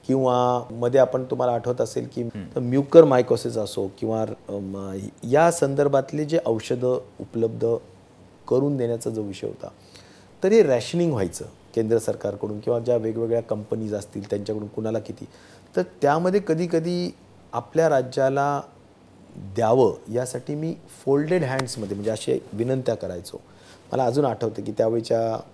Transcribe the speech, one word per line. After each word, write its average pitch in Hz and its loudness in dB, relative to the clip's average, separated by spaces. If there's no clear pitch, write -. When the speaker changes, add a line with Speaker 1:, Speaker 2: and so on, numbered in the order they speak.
Speaker 1:
किंवा 123 2
मध्ये 120 2
आपण, 131 2
तुम्हाला 123 0
आठवत 123 -2
असेल 120 -4
की 120 -4
Speaker 2:
हम्म. 113 -8
Speaker 1:
म्युकरमायकोसिस 127 6
असो 101 -4
किंवा, 110 -2
अम, 98 -8
या 151 4
संदर्भातले 143 0
जे 160 0
औषधं 120 -2
उपलब्ध 113 -2
करून 139 2
देण्याचा 117 -2
जो 110 -4
विषय 101 -8
होता, - -10
तर 190 2
हे 220 8
रॅशनिंग 156 2
व्हायचं 95 -4
केंद्र 113 2
सरकारकडून 104 -4
किंवा 117 -2
ज्या 120 0
वेगवेगळ्या 113 -2
कंपनीज 107 -6
असतील 101 -10
त्यांच्याकडून 104 -6
कुणाला 110 -4
किती. - -12
तर 180 0
त्यामध्ये 180 0
कधीकधी 170 -2
आपल्या 156 0
राज्याला 139 0
द्यावं 110 4
यासाठी 127 -6
मी 160 -6
फोल्डेड 156 2
हँड्समध्ये, 123 -4
म्हणजे, 101 -2
अशा 110 -4
विनंत्या 123 -2
करायचो. 92 -10
मला 127 0
अजून 131 2
आठवतं 110 -4
की 101 -8
त्यावेळच्या 113 0